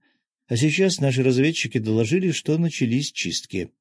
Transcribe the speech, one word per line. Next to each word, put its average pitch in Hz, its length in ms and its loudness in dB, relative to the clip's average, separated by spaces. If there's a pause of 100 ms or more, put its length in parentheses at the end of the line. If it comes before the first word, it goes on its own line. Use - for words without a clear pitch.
(520)
А 120 60 0
сейчас 156 420 2
наши 131 240 2
разведчики 131 540 2
доложили, 113 540 0
что - 260 -2
начались 143 560 -2
чистки». - 680 -6